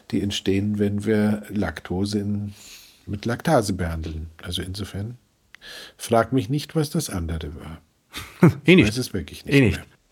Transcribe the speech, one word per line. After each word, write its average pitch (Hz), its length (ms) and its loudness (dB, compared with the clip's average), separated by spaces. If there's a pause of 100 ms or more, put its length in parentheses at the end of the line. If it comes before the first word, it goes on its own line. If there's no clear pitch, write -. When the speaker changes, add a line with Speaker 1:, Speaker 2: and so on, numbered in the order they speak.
(100)
Speaker 1:
die 95 120 -2
entstehen, 101 580 0
wenn 101 240 0
wir 107 460 2
Laktose 98 680 -2
in, 104 340 -4 (540)
mit 104 200 -6
Laktase 117 480 2
behandeln. 80 520 -4 (160)
Also 90 200 -6
insofern 101 560 -8 (800)
frag 113 360 2
mich 120 160 0
nicht, 143 260 -4
was 156 160 0
das 160 200 -4
andere 82 440 -6
war. - 960 -2
Speaker 2:
<laughs> - 140 -2
Eh 170 100 8
nicht. 127 140 8
Speaker 1:
Ich 104 60 0
weiß 127 40 -6
es - 160 -6
wirklich - 300 -8
nicht - 100 0
Speaker 2:
Eh 139 60 8
nicht. 117 160 6
Speaker 1:
mehr. - 100 -12 (260)